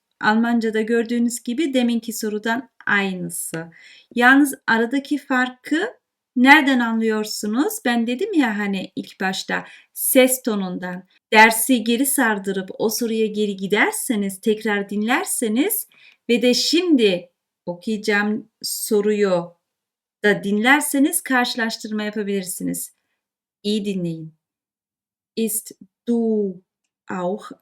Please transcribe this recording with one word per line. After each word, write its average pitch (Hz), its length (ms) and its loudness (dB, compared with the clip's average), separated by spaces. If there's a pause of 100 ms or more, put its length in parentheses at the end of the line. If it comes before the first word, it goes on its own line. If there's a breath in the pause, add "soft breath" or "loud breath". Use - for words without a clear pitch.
(220)
Almanca'da 226 600 0
gördüğünüz 233 640 -2
gibi 262 300 -4
deminki 233 400 0
sorudan 226 560 -4 (160)
aynısı. 175 840 -4 (440 soft breath)
Yalnız 269 380 6 (140)
aradaki 240 500 0
farkı 254 760 -4 (420)
nereden 269 440 6
anlıyorsunuz? 226 920 -2 (120)
Ben 233 220 0
dedim 381 260 -4
ya 240 240 2
hani 196 380 -4
ilk - 260 -12
başta 185 440 -4 (280 loud breath)
ses 254 480 2
tonundan. 185 600 -6 (300)
Dersi 226 500 6
geri 233 220 0
sardırıp 196 720 -2
o 220 120 0
soruya 220 380 -2
geri 208 280 -2
giderseniz, 202 840 -2
tekrar 208 480 -2
dinlerseniz 247 960 -2 (420 soft breath)
ve 233 120 2
de 247 120 4
şimdi 240 800 2 (340)
okuyacağım 208 840 -2 (120)
soruyu 202 960 0 (680)
da 202 200 2
dinlerseniz 269 800 2
karşılaştırma 226 800 -4
yapabilirsiniz. 196 920 -6 (680)
İyi 208 220 -2
dinleyin. 165 480 -6 (1040)
Ist - 360 -4 (360)
du 220 460 0 (560)
auch 185 420 -6 (100)